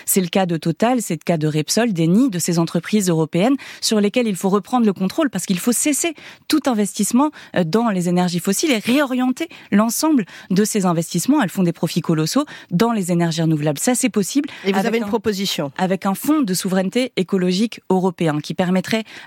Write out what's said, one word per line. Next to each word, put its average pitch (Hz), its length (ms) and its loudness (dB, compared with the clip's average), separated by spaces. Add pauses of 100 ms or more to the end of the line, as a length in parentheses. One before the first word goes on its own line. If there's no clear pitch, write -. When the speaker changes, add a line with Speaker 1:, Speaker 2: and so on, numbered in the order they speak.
Speaker 1:
C'est - 160 0
le 180 80 0
cas 190 160 2
de 170 140 -2
Total, 226 420 0
c'est 180 140 -4
le 156 100 -10
cas 170 140 0
de 151 80 0
Repsol, 170 480 0
d'Eni, 170 340 4
de 180 100 -4
ces 165 200 -2
entreprises 180 500 0
européennes 170 480 2 (240)
sur 214 200 0
lesquelles 220 280 2
il 196 80 -2
faut 190 140 0
reprendre 208 340 2
le 208 80 4
contrôle 214 380 0
parce - 160 -6
qu'il 180 120 0
faut 240 140 0
cesser 302 400 0 (340)
tout 302 200 2
investissement, 240 640 2 (260)
euh, 180 80 2
dans 214 240 0
les 180 220 0
énergies 180 300 0
fossiles 196 300 -2
et 220 100 0
réorienter 254 680 0 (240)
l'ensemble 233 540 2 (240)
de 190 120 4
ces 214 120 0 (120)
investissements. 175 540 0
Elles 196 100 0
font 190 120 -2
des 170 100 2
profits - 280 -2
colossaux 160 440 0 (280)
dans 226 180 2
les 190 220 -2
énergies 170 280 0
renouvelables. 156 380 0
Ça, 254 160 0
c'est 247 140 0
possible 240 400 -2 (160)
Speaker 2:
Et 196 80 0
vous 190 60 0
Speaker 1:
avec 208 100 0
Speaker 2:
avez 226 100 0
une 233 60 -4
Speaker 1:
un, 202 40 -8
Speaker 2:
proposition ? 196 680 -2
Speaker 1:
avec 185 260 -2
un 196 100 0
fonds 302 280 0
de 185 100 0
souveraineté 190 640 -2
écologique 185 640 0 (100)
européen 175 500 0
qui 156 140 -8
permettrait 185 500 0 (220)